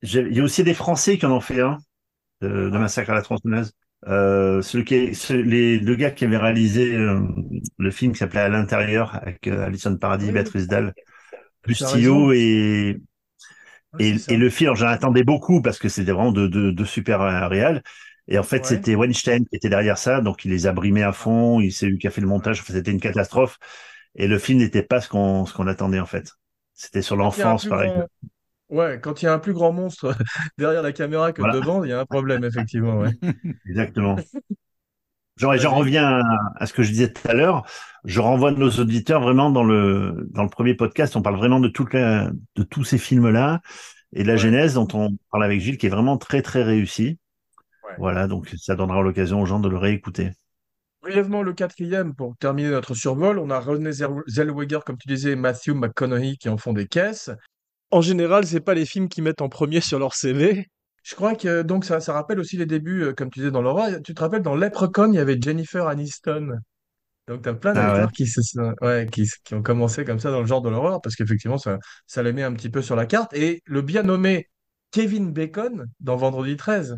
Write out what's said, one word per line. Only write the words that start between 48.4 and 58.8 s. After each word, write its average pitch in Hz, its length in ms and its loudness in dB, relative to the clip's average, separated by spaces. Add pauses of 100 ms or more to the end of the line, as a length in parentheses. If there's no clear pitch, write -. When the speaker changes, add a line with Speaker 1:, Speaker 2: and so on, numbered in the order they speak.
Speaker 1:
ça 95 180 -4
donnera 95 260 -2
l'occasion 95 400 0
aux 95 40 0
gens 98 140 0
de 104 100 0
le 92 80 -2
réécouter. 92 540 -2 (680)
Speaker 2:
Brièvement, 196 400 -2
le 185 120 -4
quatrième, 180 600 -4
pour 127 240 -10
terminer 143 320 -2
notre 135 240 -4
survol, 147 460 0
on 151 100 -6
a 135 100 -2
René 151 320 -4
Zell-, 143 360 -6
Zellweger, 147 560 -2
comme 131 140 -10
tu 117 100 -18
disais, 139 240 -2
et 139 40 0
Matthew 127 380 -2
McConaughey 127 640 -2
qui - 120 -6
en 110 80 -2
font 117 160 -4
des 101 140 -2
caisses. 196 440 -4 (580)
En 170 120 6
général, 175 440 2
c'est 165 160 -2
pas 185 140 0
les 160 100 0